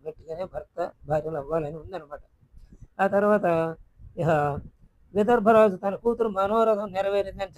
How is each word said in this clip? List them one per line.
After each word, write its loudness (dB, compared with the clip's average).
గట్టిగానే -12
భర్త -10
భార్యలు -2
అవ్వాలని -4
ఉందన్నమాట. -14
ఆ 4
తర్వాత 2
ఇహ 0
విదర్భరాజు 4
తన -6
కూతురు -2
మనోరథం 0
నెరవేరిందని -4